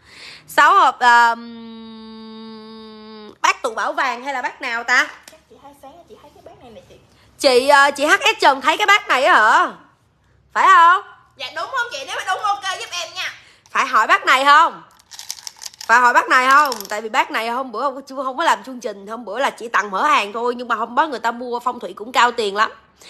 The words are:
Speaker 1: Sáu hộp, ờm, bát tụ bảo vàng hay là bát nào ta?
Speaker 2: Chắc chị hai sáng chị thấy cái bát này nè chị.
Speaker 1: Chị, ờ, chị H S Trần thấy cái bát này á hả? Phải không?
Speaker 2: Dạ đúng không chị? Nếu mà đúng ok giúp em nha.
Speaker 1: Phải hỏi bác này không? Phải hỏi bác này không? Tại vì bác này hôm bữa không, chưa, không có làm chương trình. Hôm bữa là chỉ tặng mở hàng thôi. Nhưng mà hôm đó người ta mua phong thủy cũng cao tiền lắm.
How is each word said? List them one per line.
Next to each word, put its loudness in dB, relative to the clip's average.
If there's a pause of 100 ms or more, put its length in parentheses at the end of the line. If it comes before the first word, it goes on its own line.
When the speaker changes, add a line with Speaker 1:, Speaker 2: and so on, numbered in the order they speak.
(460)
Speaker 1:
Sáu 4
hộp, 4
ờm, -4 (100)
bát -2
tụ -6
bảo -6
vàng -6
hay -8
là -8
bát -10
nào -6
ta? 2 (220)
Speaker 2:
Chắc -20 (100)
chị -20
hai -20 (100)
sáng -20 (160)
chị -20
thấy -20
cái -20
bát -20 (100)
này -20
nè -20
chị. -20 (440)
Speaker 1:
Chị, 2
ờ, 6
chị -4
H 2
S 0
Trần 2
thấy 0
cái -4
bát 2
này 0
á 4
hả? 4 (800)
Phải 0
không? 6 (340)
Speaker 2:
Dạ -14 (100)
đúng -8
không -4
chị? -10
Nếu -10
mà -10 (120)
đúng -8
ok -2 (180)
giúp -12
em -10
nha. -8 (380)
Speaker 1:
Phải -2
hỏi 2
bác 2
này 4
không? 4 (1040)
Phải 4
hỏi 4
bác 2
này 4
không? 4 (140)
Tại -8
vì -10
bác -2
này -4
hôm -6
bữa -8
không, -6
chưa, -12
không -8
có -4
làm 0
chương -14
trình. -12
Hôm -14
bữa -10
là -2
chỉ -12
tặng -6
mở -2
hàng 0
thôi. -4
Nhưng -12
mà -2
hôm -8
đó 0
người -8
ta -4
mua -8
phong -8
thủy -12
cũng -16
cao 2
tiền -6
lắm. -2 (400)